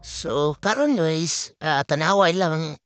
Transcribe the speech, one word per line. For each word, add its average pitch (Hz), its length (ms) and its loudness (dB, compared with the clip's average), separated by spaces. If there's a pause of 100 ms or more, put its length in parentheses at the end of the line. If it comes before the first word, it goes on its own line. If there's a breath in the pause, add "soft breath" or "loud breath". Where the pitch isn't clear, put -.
So, 147 560 -4
karon, 262 400 0
guys, 160 640 -2
ah, 143 240 0
tanaway 170 480 2
lang 180 160 0
ang 160 160 -2 (200)